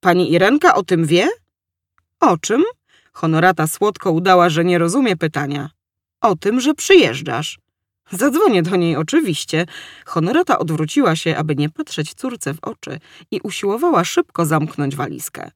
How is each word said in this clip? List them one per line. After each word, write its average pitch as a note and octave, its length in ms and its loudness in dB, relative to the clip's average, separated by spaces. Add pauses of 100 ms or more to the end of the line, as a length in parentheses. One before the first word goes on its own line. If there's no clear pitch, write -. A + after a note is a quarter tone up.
Pani F3+ 320 2
Irenka A3+ 420 4
o G3 80 0
tym E3 240 0
wie?” F3 220 2 (920)
„O E3+ 180 2
czym?” A#3+ 260 0 (480)
Honorata D#3+ 540 0
słodko G3 460 -2
udała, F3+ 380 4
że E3 140 0
nie F3 140 2
rozumie F#3 380 0
pytania. D3 540 -6 (500)
„O G3 160 2
tym, G#3+ 240 -2
że C#4+ 140 0
przyjeżdżasz.” D3+ 840 2 (540)
„Zadzwonię B3+ 500 2
do F3+ 140 -2
niej E3+ 200 0
oczywiście.” E3 680 -2 (400)
Honorata A3+ 520 0
odwróciła D#3+ 580 0
się, D#3+ 200 -2
aby D3+ 200 -2
nie D3 140 -2
patrzeć D#3 440 -8
córce A#3 400 -8
w D#3+ 80 -18
oczy - 380 -12 (300)
i - 100 -6
usiłowała G#3 640 0
szybko - 420 -2
zamknąć D3 500 -2
walizkę. - 600 -10